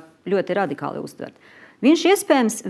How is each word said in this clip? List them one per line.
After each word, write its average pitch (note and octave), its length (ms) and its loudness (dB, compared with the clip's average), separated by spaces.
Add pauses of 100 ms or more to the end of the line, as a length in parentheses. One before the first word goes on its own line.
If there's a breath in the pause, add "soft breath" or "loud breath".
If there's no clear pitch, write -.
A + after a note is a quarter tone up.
(240)
ļoti F3+ 320 -2
radikāli D3 480 -4
uztvert. - 320 -14 (480 soft breath)
Viņš D#4+ 240 4
iespējams D#4 600 2